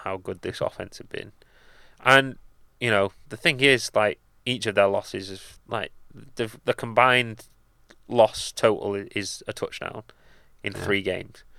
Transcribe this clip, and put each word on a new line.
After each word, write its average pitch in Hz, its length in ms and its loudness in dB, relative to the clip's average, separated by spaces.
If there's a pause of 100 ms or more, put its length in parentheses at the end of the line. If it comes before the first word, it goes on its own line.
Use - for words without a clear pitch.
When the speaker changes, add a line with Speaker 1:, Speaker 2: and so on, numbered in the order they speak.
Speaker 1:
how 95 120 -6
good 92 260 -12
this - 200 -8
offense - 380 -8
had - 100 -20
been. - 240 -12 (720)
And, 135 320 6 (420)
you 123 120 -2
know, 98 200 2 (180)
the 110 80 -12
thing 147 240 0
is, 135 340 4
like, 107 240 2 (260)
each 123 220 -4
of 101 80 -2
their 101 120 6
losses 98 440 -4
is, 92 100 -16 (260)
like, 110 240 -8 (440)
the, 113 160 -6 (140)
the 123 100 0
combined 120 680 2 (640)
loss - 440 4
total 104 440 0
i-, 101 200 -8
is 98 320 -8
a 117 60 -10
touchdown - 500 -10 (600)
in 101 100 -8
Speaker 2:
Yeah. 98 100 -14
Speaker 1:
three 98 180 0
games, 92 420 -8 (160)